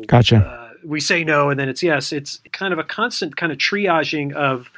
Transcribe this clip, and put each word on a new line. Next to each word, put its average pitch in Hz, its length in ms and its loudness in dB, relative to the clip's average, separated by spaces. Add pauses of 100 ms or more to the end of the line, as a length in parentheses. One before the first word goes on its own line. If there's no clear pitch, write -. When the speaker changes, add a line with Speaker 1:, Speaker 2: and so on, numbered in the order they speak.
Speaker 1:
Gotcha. 120 320 4
Speaker 2:
uh, - 320 0 (120)
we 151 180 -6
say 170 240 0
no 147 260 4
and 139 100 0
then 139 80 -2
it's 131 140 -6
yes. 151 280 2
It's 143 300 -8 (120)
kind 190 200 -4
of 165 60 -4
a 156 60 -4
constant 240 520 -4
kind 160 160 -2
of 139 60 -8
triaging 160 760 0
of 135 460 -2